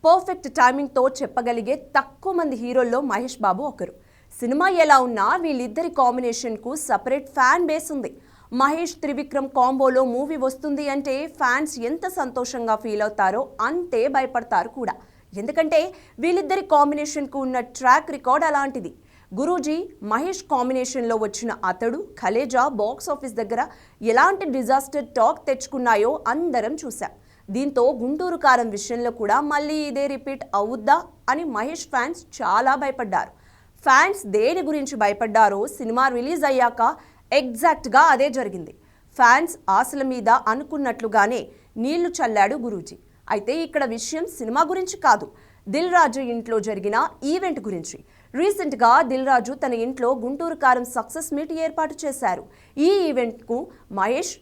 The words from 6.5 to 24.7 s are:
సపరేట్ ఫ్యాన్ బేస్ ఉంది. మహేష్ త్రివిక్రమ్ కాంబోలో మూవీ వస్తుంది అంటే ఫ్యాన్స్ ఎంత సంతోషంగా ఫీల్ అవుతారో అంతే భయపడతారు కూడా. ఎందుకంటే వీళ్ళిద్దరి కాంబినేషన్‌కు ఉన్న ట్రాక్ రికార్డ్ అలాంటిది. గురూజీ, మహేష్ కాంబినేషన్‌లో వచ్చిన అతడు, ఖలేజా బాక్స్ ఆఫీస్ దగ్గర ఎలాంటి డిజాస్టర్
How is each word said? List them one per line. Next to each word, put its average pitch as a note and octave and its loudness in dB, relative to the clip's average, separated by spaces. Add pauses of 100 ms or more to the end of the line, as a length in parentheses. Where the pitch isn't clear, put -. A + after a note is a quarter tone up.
సపరేట్ C4 -2
ఫ్యాన్ D4+ 4
బేస్ D#4 0
ఉంది. B3+ -6 (400)
మహేష్ D4 0
త్రివిక్రమ్ C#4 -4
కాంబోలో C4 4 (100)
మూవీ C#4+ -4
వస్తుంది C#4+ -4 (100)
అంటే C#4 -4 (240)
ఫ్యాన్స్ C#4+ 0 (160)
ఎంత E4 -6 (120)
సంతోషంగా B3 -2
ఫీల్ G#3 -2
అవుతారో G#3 0 (260)
అంతే D#4+ -2 (140)
భయపడతారు A#3 -2
కూడా. A#3+ -6 (380)
ఎందుకంటే D4+ 0 (420)
వీళ్ళిద్దరి F#4+ 0 (100)
కాంబినేషన్‌కు D4 0 (100)
ఉన్న B3+ -2 (180)
ట్రాక్ C4+ 4
రికార్డ్ C#4+ 2
అలాంటిది. C#4 -4 (400)
గురూజీ, D4+ -2 (360)
మహేష్ F4 -2 (100)
కాంబినేషన్‌లో B3+ -2
వచ్చిన G#3+ -6 (180)
అతడు, A#3 -2 (220)
ఖలేజా A#3+ 0 (200)
బాక్స్ A#3+ -4
ఆఫీస్ C4+ -8
దగ్గర A3+ -4 (500)
ఎలాంటి F#4 4
డిజాస్టర్ C4 -2